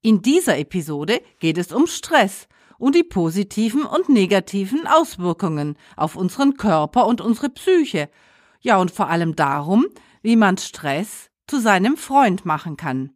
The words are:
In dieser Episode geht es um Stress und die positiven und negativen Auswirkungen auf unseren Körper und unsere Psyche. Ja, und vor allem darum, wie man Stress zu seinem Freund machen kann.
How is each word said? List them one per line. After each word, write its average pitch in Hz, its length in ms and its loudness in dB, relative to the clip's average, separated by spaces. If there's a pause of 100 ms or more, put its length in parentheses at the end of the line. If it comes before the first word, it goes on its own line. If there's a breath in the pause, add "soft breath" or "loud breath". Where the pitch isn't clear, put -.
In 220 200 2
dieser 269 380 2
Episode 151 600 -4 (180 soft breath)
geht 160 180 0
es 175 160 -6
um 277 140 2
Stress - 600 -2 (300 soft breath)
und 277 180 0
die 339 80 4
positiven 208 800 -2
und 349 240 -2
negativen 202 800 0
Auswirkungen 170 880 -2 (220 soft breath)
auf 156 180 -4
unseren 269 400 0
Körper 185 500 2
und 220 140 0
unsere 233 300 -2
Psyche. 269 600 0 (560 soft breath)
Ja, 233 120 4
und 180 140 2
vor 185 180 -4
allem 165 260 -2
darum, 151 500 0 (360 soft breath)
wie 226 160 2
man 196 200 4
Stress - 720 -8 (180)
zu 294 120 -4
seinem 220 380 2
Freund 254 480 0
machen 156 320 -6
kann. 131 380 -6